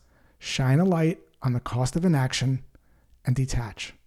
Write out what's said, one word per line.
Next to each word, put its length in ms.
shine 420
a 40
light 360
on 140
the 60
cost 360
of 80
inaction, 580
and 120
detach." 580